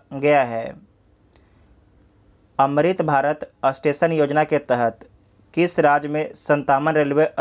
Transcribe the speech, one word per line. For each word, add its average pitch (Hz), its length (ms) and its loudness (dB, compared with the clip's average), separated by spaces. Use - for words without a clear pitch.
गया 143 300 2
है। 117 320 -6
अमृत 147 420 2
भारत 147 480 -2
स्टेशन 147 440 0
योजना 151 320 0
के 151 160 -2
तहत 120 480 -2
किस 170 260 0
राज्य 147 300 2
में 151 240 -4
संतावन 147 600 0
रेलवे 151 360 2